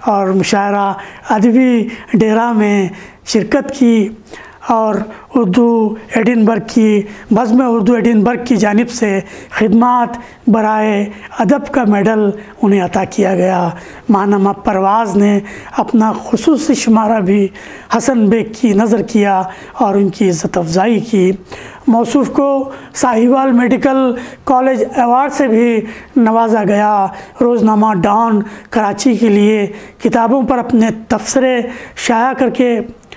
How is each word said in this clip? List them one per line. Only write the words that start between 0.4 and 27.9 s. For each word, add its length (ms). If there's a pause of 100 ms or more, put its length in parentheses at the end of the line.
अदबी 520 (320)
डेरा 380
में 380 (360)
शिरकत 440
की 240 (760)
और 260 (400)
उर्दू 600 (200)
एडिनबर्ग 460
की, 440 (260)
बज़्म 340
उर्दू 300
एडिनबर्ग 500
की 100
जानिब 320
से 200 (500)
खिदमात 600 (300)
बराए 600 (300)
अदब 340
का 100
मेडल 480 (320)
उन्हें 160
अता 240
किया 300
गया। 240 (520)
माहनामा 420 (100)
परवाज़ 560
ने 140 (460)
अपना 340 (140)
खुसूसी 480
शुमारा 460
भी 300 (440)
हसन 340
बेग 320
की 140
नज़र 280
किया 320 (480)
और 140
उनकी 320
इज़्ज़त 300
अफजाई 420 (100)
की। 160 (600)
मौसूफ 400 (100)
को 340 (220)
साहिवाल 580
मेडिकल 640 (300)
कॉलेज 380
अवार्ड 480
से 160
भी 360 (340)
नवाजा 460
गया। 300 (480)
रोज़नामा 580